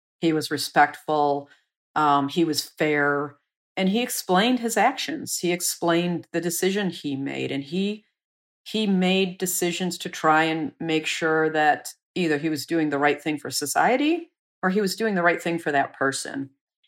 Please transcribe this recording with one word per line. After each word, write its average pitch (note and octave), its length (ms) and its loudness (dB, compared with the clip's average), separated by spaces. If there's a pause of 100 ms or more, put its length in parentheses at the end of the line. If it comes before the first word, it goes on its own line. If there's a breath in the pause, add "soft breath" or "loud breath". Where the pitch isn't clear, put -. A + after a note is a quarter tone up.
(200)
he D#3+ 120 2
was D#3 180 -2
respectful, C#3+ 960 2 (460 soft breath)
um, C#3+ 340 4
he E3 140 0
was D#3 220 0
fair, C#3+ 720 -2 (400)
and F#3+ 120 0
he A3 140 2
explained A#3+ 560 0
his A#3 180 -4
actions. G#3 640 -2
He F3 140 0
explained E3+ 800 -2
the E3+ 80 -2
decision F#3 500 -2
he D3 240 -6
made, C3+ 380 -6
and C#3 100 -4
he, G3 420 -4 (600)
he G#3+ 220 -2
made F#3 520 2
decisions F3 600 -2
to - 100 -10
try D#3 360 4
and D#3+ 340 -2
make D#3+ 260 -2
sure D#3+ 460 0
that D3+ 380 2 (260)
either D#3+ 240 0
he D#3 100 -2
was D3 160 -2
doing D#3+ 260 0
the C#3+ 80 0
right D3 220 2
thing D#3 160 -2
for - 140 -10
society C4 800 0 (320)
or F#3 80 2
he G3 100 2
was F#3+ 140 0
doing A3 220 0
the F3 60 2
right E3+ 200 2
thing E3+ 160 -2
for E3 140 -4
that C#3 220 0
person. C3+ 560 -4 (380)